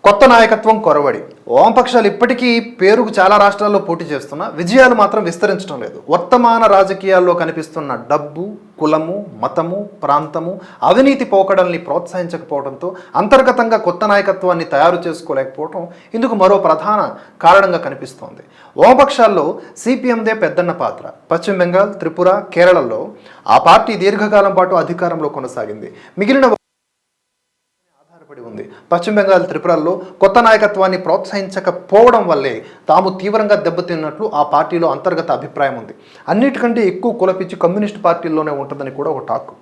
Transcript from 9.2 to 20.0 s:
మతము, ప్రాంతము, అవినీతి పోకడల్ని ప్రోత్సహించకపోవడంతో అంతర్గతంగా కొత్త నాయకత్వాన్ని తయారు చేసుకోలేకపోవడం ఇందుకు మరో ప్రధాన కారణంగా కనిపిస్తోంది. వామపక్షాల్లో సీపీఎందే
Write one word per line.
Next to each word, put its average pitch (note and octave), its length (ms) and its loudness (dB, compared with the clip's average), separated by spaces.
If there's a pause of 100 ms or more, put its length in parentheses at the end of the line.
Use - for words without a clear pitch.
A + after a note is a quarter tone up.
మతము, E3+ 360 -6 (240)
ప్రాంతము, D#3 500 -2 (300)
అవినీతి B3+ 420 2
పోకడల్ని F#3 640 0
ప్రోత్సహించకపోవడంతో E3 1080 -8 (240)
అంతర్గతంగా B3 680 2
కొత్త F3 260 -2
నాయకత్వాన్ని F#3+ 600 0
తయారు E3+ 320 4
చేసుకోలేకపోవడం D3+ 840 -8 (260)
ఇందుకు A3+ 280 -2
మరో F#3+ 240 4
ప్రధాన G3+ 340 0 (440)
కారణంగా F3+ 420 4
కనిపిస్తోంది. - 560 -14 (380)
వామపక్షాల్లో A3+ 680 4 (380)
సీపీఎందే A3+ 580 -2